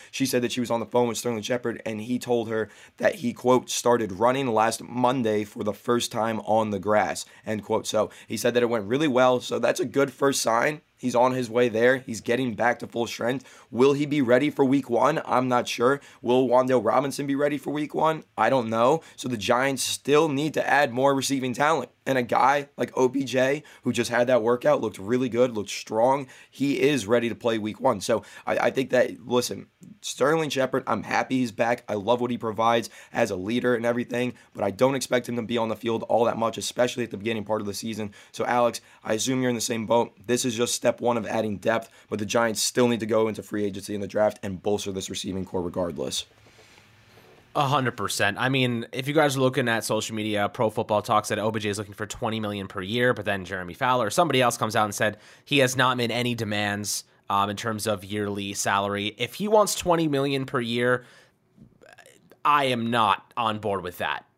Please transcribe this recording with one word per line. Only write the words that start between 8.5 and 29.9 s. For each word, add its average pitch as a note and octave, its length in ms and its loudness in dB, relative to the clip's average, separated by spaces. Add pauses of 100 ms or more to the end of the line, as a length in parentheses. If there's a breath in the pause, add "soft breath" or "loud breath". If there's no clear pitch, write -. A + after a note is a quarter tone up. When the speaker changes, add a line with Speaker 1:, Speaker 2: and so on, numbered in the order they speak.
Speaker 1:
that A#2+ 80 4
it A#2 60 2
went G#2+ 200 -2
really C#3+ 180 0
well, B2+ 320 4
so A#2+ 180 -6
that's A#2 220 0
a D#3+ 60 -2
good C3+ 260 0
first C#3 300 0
sign. B2+ 400 0 (180)
He's B2 140 -4
on B2 200 4
his B2+ 140 -4
way A#2+ 220 2
there. A#2 280 4
He's A#2+ 240 -8
getting A#2+ 340 0
back A#2 240 0
to A#2 80 -10
full A#2 180 -2
strength. A#2+ 400 -4 (240 loud breath)
Will C3+ 240 6
he D3 140 0
be D3 120 0
ready B2+ 300 4
for C#3+ 160 2
week C3+ 240 2
one? B2+ 360 2
I'm B2 220 2
not B2 200 2
sure. B2+ 340 2 (220 loud breath)
Will B2+ 240 4
Wan'Dale B2+ 360 4
Robinson C3+ 440 0
be C#3 80 -2
ready D3 240 0
for E3+ 100 -8
week D3 240 -6
one? D#3 300 0 (120)
I A2 140 2
don't B2 180 2
know. A#2+ 340 2 (140 loud breath)
So - 140 -8
the B2 80 -4
Giants B2 460 0
still D3 440 2
need C#3+ 280 -2
to - 120 -2
add C#3 240 4
more C3+ 220 2
receiving C3 400 -2
talent. C#3+ 380 0 (160)
And C3+ 100 2
a B2 60 0
guy C3 540 0
like B2+ 200 -4
O B2+ 120 4
B C3+ 160 -2
J, C3 380 0 (200 loud breath)
who B2+ 80 0
just A2+ 180 -2
had A#2+ 180 2
that B2+ 140 4
workout, B2 400 2
looked A2 160 -4
really B2 300 -2
good, A#2+ 260 2
looked G#2 160 -6
strong, B2+ 580 0 (220 loud breath)
he C#3 300 -2
is C#3 260 2
ready A#2 220 2
to G#2+ 80 -4
play A2+ 220 -2
week G#2+ 240 -6
one. B2 180 2
So G#2+ 240 0 (220 loud breath)
I, A2+ 120 -2
I - 140 2
think B2+ 200 -2
that, - 360 0
listen, A#2+ 400 -2 (340)